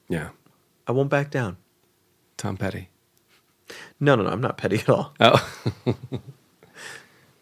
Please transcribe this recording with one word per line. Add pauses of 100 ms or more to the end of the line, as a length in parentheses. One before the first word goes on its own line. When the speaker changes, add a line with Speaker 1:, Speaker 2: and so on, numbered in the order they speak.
Speaker 1:
Yeah. (580)
Speaker 2:
I
won't
back
down. (800)
Speaker 1:
Tom
Petty. (1080)
Speaker 2:
No,
no,
no.
I'm
not
petty
at
all.
Speaker 1:
Oh. (360)
<laughs> (1500)